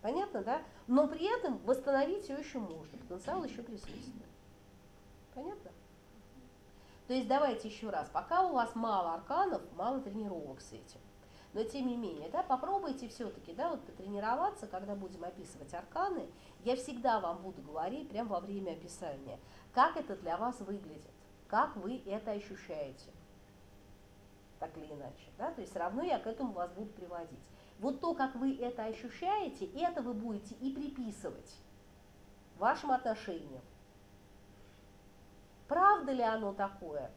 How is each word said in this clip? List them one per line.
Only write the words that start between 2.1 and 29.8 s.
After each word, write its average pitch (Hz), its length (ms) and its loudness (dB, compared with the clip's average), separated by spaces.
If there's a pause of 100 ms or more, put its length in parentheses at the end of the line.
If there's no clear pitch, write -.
всё 277 120 -4
ещё 285 220 -4
можно, 165 400 -8
потенциал 294 460 -4
ещё 240 180 -6
присутствует. - 640 -10 (1080)
Понятно? 302 360 -8 (1400)
То 247 80 0
есть 247 140 2
давайте 262 400 4
ещё 214 220 -6
раз, 156 180 0
пока 349 380 4
у 349 80 2
вас 233 200 2
мало 196 400 4
арканов, 294 480 2 (140)
мало 262 240 2
тренировок 196 600 -6
с - 120 -16
этим. - 280 -16 (520)
Но 214 100 0
тем 254 240 -2
не 240 100 0
менее, 165 340 -4
да, 339 120 2
попробуйте 302 680 2
всё-таки, - 440 -8
да, 254 160 0
вот 302 160 -2
потренироваться, 220 840 -2
когда 202 280 -6
будем 185 280 -8
описывать 175 520 -10
арканы. 330 520 0 (380)
Я 240 120 4
всегда 240 440 4
вам 175 220 -2
буду 190 180 -8
говорить 160 480 -4
прямо 214 220 -2
во 180 100 2
время 190 320 -4
описания, 147 680 -8 (340)
как 320 240 8
это 240 200 -4
для 170 200 -2
вас 233 240 -2
выглядит, 190 520 -8 (360)
как 240 280 4
вы 214 300 -4
это 214 260 -2
ощущаете. 165 800 -8 (1500)
Так 160 200 -8
или 156 140 -12
иначе, 143 360 -12 (100)
да, 294 140 -2
то 254 80 -8
есть 175 120 -10
всё 180 80 -4
равно 196 220 0
я 339 160 4
к - 80 -4
этому 226 260 -2
вас 175 200 -2
буду 202 180 -8
приводить. 170 560 -10 (340)
Вот 269 200 0
то, 339 140 2
как 262 220 0
вы 269 220 2
это 240 260 -2
ощущаете, 254 840 0
это 339 360 0